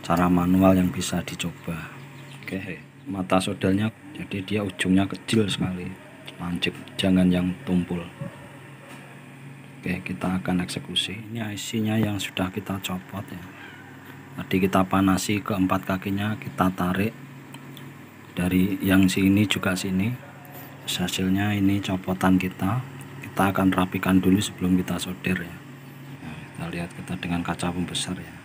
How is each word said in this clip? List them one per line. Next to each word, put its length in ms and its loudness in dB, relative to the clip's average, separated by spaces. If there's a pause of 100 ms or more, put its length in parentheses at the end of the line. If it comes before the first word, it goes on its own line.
cara 240 2
manual 480 6
yang 160 2
bisa 320 -4
dicoba. 640 -8 (560)
Oke, 400 -8 (240)
mata 320 2
soldernya, 480 2 (240)
jadi 320 -8
dia 160 -2
ujungnya 480 2
kecil 400 2
sekali, 400 -4 (480)
lancip, 400 -4 (240)
jangan 320 6
yang 320 2
tumpul. 400 0 (1800)
Oke, 240 -4
kita 380 -2
akan 200 2
eksekusi. 680 -4
Ini 220 -6
I 40 -8
C-nya 400 0
yang 220 0
sudah 320 -2
kita 320 -4
copot 480 -6
ya. 100 -12 (960)
Tadi 220 -2
kita 260 4
panasi 540 2
keempat 480 0
kakinya, 480 -2
kita 400 0
tarik 400 0 (1200)
dari 480 4
yang 240 8
sini 400 6
juga 240 0
sini. 400 0 (760)
Hasilnya 680 0
ini 240 4
copotan 560 2
kita. 480 0 (380)
Kita 260 2
akan 240 4
rapikan 480 4
dulu 180 6
sebelum 380 2
kita 240 0
solder 460 -4
ya. 100 -12 (640)
Nah, 160 -12
kita 320 -10
lihat, 240 -6
kita 240 -8
dengan 240 -2
kaca 320 -2
pembesar 460 -4
ya. 160 -14 (100)